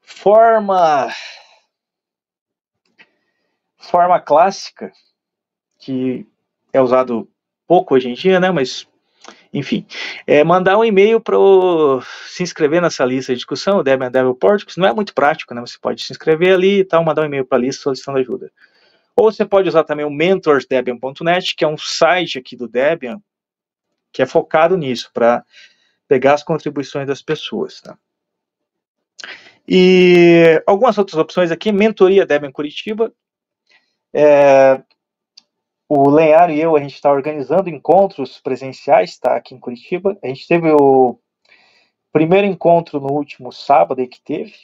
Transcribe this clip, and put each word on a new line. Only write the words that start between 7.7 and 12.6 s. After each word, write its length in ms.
hoje 120
em 60
dia, 240
né? 140
Mas, 340
enfim, 320
é 160
mandar 340
um 60
e-mail 360
pro, 800
se 160
inscrever 360